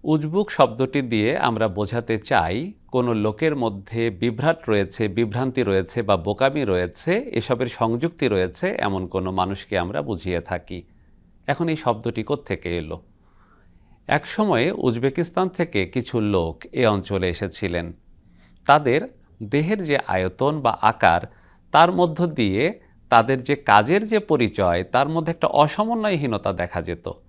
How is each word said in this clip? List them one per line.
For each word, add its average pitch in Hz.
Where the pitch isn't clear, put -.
উজবুক 156
শব্দটি 131
দিয়ে 113
আমরা 110
বোঝাতে 104
চাই 92
কোনো 123
লোকের 107
মধ্যে 113
বিভ্রাট 117
রয়েছে, 104
বিভ্রান্তি 117
রয়েছে 95
বা 101
বোকামি 131
রয়েছে, 90
এসবের 123
সংযুক্তি 120
রয়েছে, 92
এমন 98
কোনো 92
মানুষকে 95
আমরা 92
বুঝিয়ে 92
থাকি। 90
এখন 143
এই 156
শব্দটি 110
কোত্থেকে 104
এলো? 80
এক 147
সময়ে 165
উজবেকিস্তান 135
থেকে 170
কিছু 120
লোক 92
এ 127
অঞ্চলে 98
এসেছিলেন। 87
তাদের 143
দেহের 151
যে 147
আয়তন 95
বা 120
আকার, 92
তার 165
মধ্য 175
দিয়ে 113
তাদের 120
যে 143
কাজের 117
যে 214
পরিচয়, 101
তার 131
মধ্যে 160
একটা -
অসমন্বয়হীনতা 151
দেখা 87
যেত। 85